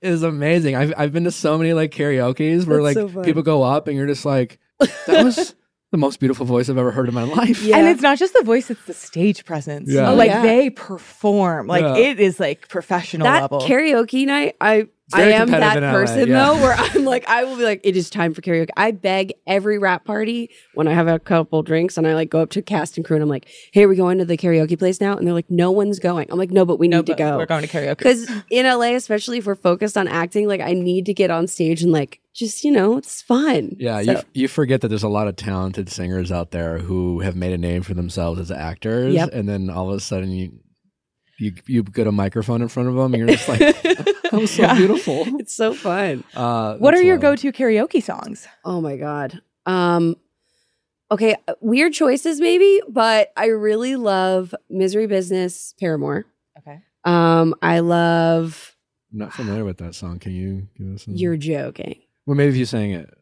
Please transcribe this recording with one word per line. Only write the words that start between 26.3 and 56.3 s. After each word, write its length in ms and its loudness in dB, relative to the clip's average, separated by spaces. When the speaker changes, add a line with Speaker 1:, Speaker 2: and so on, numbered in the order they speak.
Speaker 2:
I'm 60 -4
like, 140 -2
"No, 120 6
but 140 0
we 100 4
Speaker 3:
No, 100 4
Speaker 2:
need 100 0
to 60 -2
Speaker 3:
but 40 -4
Speaker 2:
go." 220 0
Speaker 3:
we're 80 -4
going 160 -2
to 40 -8
karaoke. 300 -4
Speaker 2:
'Cause 320 0
in 160 2
L 160 2
A, 100 0
especially 460 -4
if 80 -8
we're 80 -2
focused 420 0
on 100 0
acting, 400 -2
like, 140 -2
I 120 -2
need 340 0
to 80 -2
get 160 2
on 160 -2
stage 340 -2
and, 100 4
like, 280 -2
just, 280 -8
you 80 2
know, 240 4
it's 280 -8
fun. 560 0
Speaker 1:
Yeah, 240 -2
Speaker 2:
So 80 2
Speaker 1:
you, 60 0
you 140 0
forget 340 0
that 80 -2
there's 140 -2
a 60 -2
lot 180 0
of 80 -6
talented 540 -6
singers 420 -6
out 200 -6
there 260 -6
who 440 -4
have 140 -4
made 160 -4
a 60 -4
name 240 -4
for 140 -8
themselves 440 -6
as 120 -10
actors. 640 -4
Speaker 2:
Yep. 180 0
Speaker 1:
And 160 -4
then 220 -4
all 180 -6
of 80 -4
a 20 -6
sudden 320 -6
you, 200 -8
you, 160 -6
you 160 0
get 240 -2
a 60 0
microphone 480 -2
in 80 -4
front 180 -4
of 80 -2
them 180 0
and 60 0
you're 160 0
just 140 -8
like, 100 0
Speaker 2:
<laughs> 240 4
Speaker 1:
"That 500 -2
was 180 2
so 100 0
Speaker 3:
Yeah. 160 4
Speaker 1:
beautiful." 460 2
Speaker 2:
It's 140 -12
so 200 -2
fun. 500 -4
Speaker 1:
Uh, 440 -4
Speaker 3:
What 140 6
Speaker 1:
that's 100 6
Speaker 3:
are 40 6
your 120 6
Speaker 1:
wild. 240 2
Speaker 3:
go-to 100 -2
karaoke 520 0
songs? 440 -12
Speaker 2:
Oh 180 -6
my 140 -6
God. 460 -8
Um, 500 0
okay, 240 2
uh, 140 -6
weird 320 2
choices 460 0
maybe, 480 4
but 480 2
I 120 0
really 480 0
love 580 -2
Misery 380 0
Business, 720 -4
Paramore. 460 -4